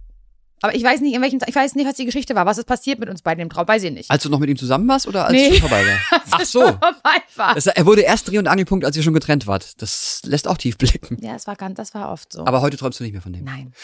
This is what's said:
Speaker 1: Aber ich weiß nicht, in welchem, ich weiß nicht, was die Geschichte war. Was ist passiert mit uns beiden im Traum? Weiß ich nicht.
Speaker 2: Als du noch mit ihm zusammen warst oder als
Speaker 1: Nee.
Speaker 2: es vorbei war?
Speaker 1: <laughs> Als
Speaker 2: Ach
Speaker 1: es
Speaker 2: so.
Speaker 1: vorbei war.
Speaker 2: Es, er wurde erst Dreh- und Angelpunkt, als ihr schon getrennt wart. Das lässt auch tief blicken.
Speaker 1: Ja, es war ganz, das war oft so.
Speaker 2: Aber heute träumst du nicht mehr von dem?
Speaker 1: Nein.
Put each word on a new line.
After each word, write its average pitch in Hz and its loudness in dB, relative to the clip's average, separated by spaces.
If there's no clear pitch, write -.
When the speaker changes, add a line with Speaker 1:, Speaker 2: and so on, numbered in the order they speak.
Speaker 1:
Aber 214 0
ich 233 -2
weiß 254 2
nicht, 285 0
in 247 0
welchem, 262 0
ich 240 -8
weiß 269 0
nicht, 269 0
was 277 -4
die 269 -6
Geschichte 247 -4
war. 180 2
Was 214 0
ist 233 -8
passiert 254 -4
mit 208 -8
uns 190 -12
beiden 165 -4
im 165 -8
Traum? 170 -4
Weiß 220 2
ich 175 -4
nicht. 123 -12
Speaker 2:
Als 147 2
du 147 -6
noch 143 0
mit 143 0
ihm 139 0
zusammen 131 0
warst 262 2
oder 196 -2
als - 2
Speaker 1:
Nee. 269 6
Speaker 2:
es 381 6
vorbei - 4
war? 196 2
Speaker 1:
<laughs> 339 4
Als - -12
Speaker 2:
Ach 170 2
Speaker 1:
es - -2
Speaker 2:
so. 247 4
Speaker 1:
vorbei 330 2
war. 220 0
Speaker 2:
Es, 147 -2
er 180 0
wurde 208 8
erst - 2
Dreh- 196 0
und 190 0
Angelpunkt, 185 0
als 147 -2
ihr 160 -2
schon 160 2
getrennt 143 0
wart. - -6
Das - -8
lässt 139 -2
auch 175 -2
tief 120 -4
blicken. - 0
Speaker 1:
Ja, - -10
es - -12
war 202 -10
ganz, 190 -10
das 214 -14
war 202 -8
oft - -14
so. - -6
Speaker 2:
Aber 127 2
heute 143 0
träumst 131 -8
du - -8
nicht 113 -8
mehr 95 -12
von 92 -12
dem? 87 -12
Speaker 1:
Nein. 131 -14